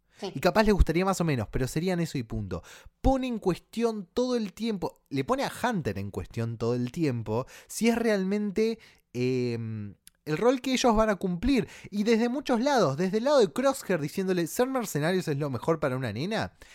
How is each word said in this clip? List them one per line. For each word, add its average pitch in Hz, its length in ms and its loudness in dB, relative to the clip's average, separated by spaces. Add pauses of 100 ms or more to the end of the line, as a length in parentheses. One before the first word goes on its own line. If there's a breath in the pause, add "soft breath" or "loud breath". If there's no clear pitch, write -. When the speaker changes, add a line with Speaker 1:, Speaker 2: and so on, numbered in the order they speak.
(180 loud breath)
Speaker 1:
Sí. 196 160 -8
Speaker 2:
Y 139 60 -8
capaz 185 240 4
les 208 100 6
gustaría 165 300 4
más 190 160 0
o 175 40 2
menos, 131 260 0
pero 127 180 -2
serían 175 320 -2
eso 156 160 -4
y 131 60 -2
punto. 101 400 -6 (400 loud breath)
Pone 262 240 4
en 240 120 -4
cuestión 214 720 -2
todo 247 240 0
el 214 180 -4
tiempo, 208 560 -4
le 135 140 0
pone 262 200 0
a - 80 -4 (100)
Hunter 170 360 0
en 101 120 -6
cuestión 117 460 -6
todo 117 180 0
el 120 180 -2
tiempo, 120 540 -2 (200 loud breath)
si - 220 0
es 233 80 4
realmente, 208 800 0 (360 soft breath)
eh, 123 440 0 (680)
el 156 100 -2
rol 247 240 2
que 262 140 0
ellos 240 200 4
van 220 140 4
a 202 80 2
cumplir. 190 520 0 (220 loud breath)
Y 202 140 -2
desde 233 240 4
muchos 247 320 0
lados, 220 380 2
desde 190 200 0
el 226 60 -2
lado 285 140 4
de 202 120 6
Crosshair 254 480 0
diciéndole, 180 480 0
"Ser 247 220 0
mercenarios 185 580 0
es 143 120 -2
lo 147 100 -2
mejor 151 320 0
para 131 160 0
una 127 160 -4
nena", 147 400 -4 (220 loud breath)